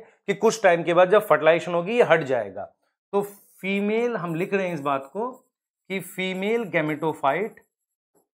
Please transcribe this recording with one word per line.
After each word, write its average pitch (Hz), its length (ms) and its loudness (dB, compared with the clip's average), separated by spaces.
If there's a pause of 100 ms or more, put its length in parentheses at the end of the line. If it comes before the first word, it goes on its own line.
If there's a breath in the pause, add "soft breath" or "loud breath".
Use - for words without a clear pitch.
(260 loud breath)
कि 196 80 -2
कुछ 220 280 0
टाइम 170 200 4
के 165 120 0
बाद 180 160 6
जब 208 160 4
फर्टिलाइजेशन 160 480 2
होगी, 175 220 -2
ये 240 60 6
हट 160 200 4
जाएगा। 104 420 -4 (480)
तो 202 100 -2 (380)
फीमेल, 208 560 -2
हम 170 180 -6
लिख 180 200 -4
रहे 190 120 -2
हैं 175 80 -6
इस 147 60 -8
बात 135 320 -4
को 233 180 -8 (600)
कि 190 100 -6
फीमेल 190 640 -4
gametophyte 156 920 -2 (760)